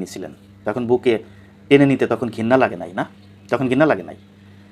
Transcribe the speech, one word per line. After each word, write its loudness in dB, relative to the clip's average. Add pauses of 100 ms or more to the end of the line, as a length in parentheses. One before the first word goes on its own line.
নিছিলেন, -12 (320)
তখন -4
বুকে 2 (560)
টেনে 8
নিতে 0
তখন -4
ঘৃণা 0
লাগে 0
নাই -12
না? -4 (480)
তখন 0
ঘৃণা 2
লাগে -4
নাই। -18 (540)